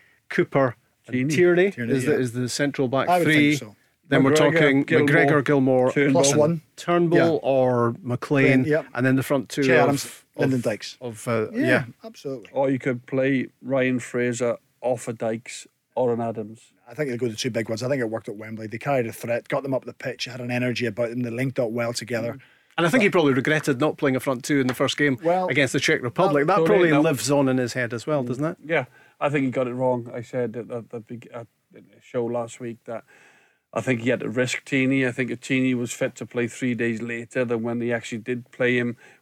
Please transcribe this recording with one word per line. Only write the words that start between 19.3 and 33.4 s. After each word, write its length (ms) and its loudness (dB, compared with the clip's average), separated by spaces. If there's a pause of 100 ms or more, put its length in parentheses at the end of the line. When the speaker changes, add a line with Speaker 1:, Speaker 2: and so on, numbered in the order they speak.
Speaker 3:
got 140 -4
them 140 -4
up 100 -4
the 80 -14
pitch, 320 -10
had 160 -12
an 80 -8
energy 380 -2
about 240 -2
them. 100 -4
They 80 -4
linked 300 -4
up 100 0
well 240 -4
together. 400 -6
Speaker 1:
Mm. 80 -18 (360)
And 100 2
I 20 2
think 140 4
he 60 6
probably 240 4
regretted 460 0
not 180 0
playing 180 0
a 40 0
front 240 -4
two 160 2
in 60 2
the 80 0
first 240 -2
game 240 2
Speaker 3:
Well, 280 2
Speaker 1:
against 240 0
the 80 2
Czech 200 2
Republic. 460 2
That 80 4
Speaker 2:
Totally 120 4
Speaker 1:
probably 240 6
Speaker 2:
no. 100 4
Speaker 1:
lives 280 0
on 180 4
in 100 2
his 160 -2
head 200 -4
as 140 -8
well, 160 0
doesn't 200 -4
it? 220 -4
Speaker 2:
Yeah, 200 0 (340)
I 100 0
think 160 0
he 60 -2
got 160 -2
it 60 -6
wrong. 380 -2
I 100 -8
said 340 -6
at, 160 -10
at 180 -10
the 120 -12
big, 300 -16
at 140 -14 (260)
the 120 -20 (180)
show 240 -4
last 360 -4
week 240 -10
that 180 -10 (720)